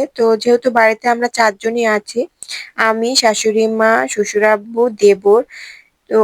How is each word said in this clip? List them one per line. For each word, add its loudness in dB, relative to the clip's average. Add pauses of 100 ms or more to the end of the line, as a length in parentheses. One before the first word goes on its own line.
(160)
তো -2 (140)
যেহেতু 0
বাড়িতে 0
আমরা 0
চারজনই -2
আছি, -4 (580)
আমি, 0
শাশুড়ি 0 (140)
মা, 2 (160)
শ্বশুরাব্বু, -2 (200)
দেবর, 4 (680)
তো 0